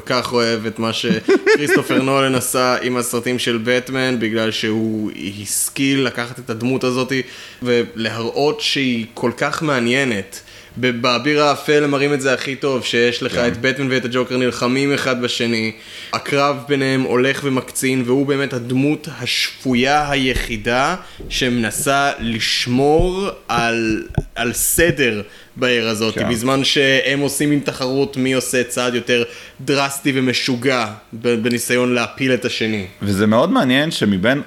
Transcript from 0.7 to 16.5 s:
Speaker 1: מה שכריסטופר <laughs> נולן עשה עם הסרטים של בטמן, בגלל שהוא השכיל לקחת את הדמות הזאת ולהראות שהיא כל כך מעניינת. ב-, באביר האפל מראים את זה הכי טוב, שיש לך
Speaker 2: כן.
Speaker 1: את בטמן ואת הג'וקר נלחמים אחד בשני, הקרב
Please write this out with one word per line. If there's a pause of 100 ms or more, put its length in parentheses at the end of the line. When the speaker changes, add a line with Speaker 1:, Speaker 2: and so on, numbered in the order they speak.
Speaker 1:
מה
שכריסטופר
<laughs>
נולן
עשה
עם
הסרטים
של
בטמן,
בגלל
שהוא (320)
השכיל
לקחת
את
הדמות
הזאת (500)
ולהראות
שהיא
כל
כך
מעניינת. (360)
ב-,
באביר
האפל
מראים
את
זה
הכי
טוב,
שיש
לך
Speaker 2:
כן.
Speaker 1:
את
בטמן
ואת
הג'וקר
נלחמים
אחד
בשני, (400)
הקרב (120)